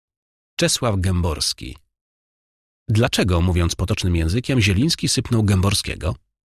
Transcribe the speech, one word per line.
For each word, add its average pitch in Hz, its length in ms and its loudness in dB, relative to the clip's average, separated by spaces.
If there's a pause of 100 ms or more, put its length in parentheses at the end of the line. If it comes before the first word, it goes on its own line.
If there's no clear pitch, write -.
(560)
Czesław 127 420 0
Gęborski. 87 760 -2 (1120)
Dlaczego, 107 520 2
mówiąc 87 340 2
potocznym 92 420 -2
językiem, 104 440 0
Zieliński 107 480 2
sypnął 117 340 0
Gęborskiego? 101 720 0 (340)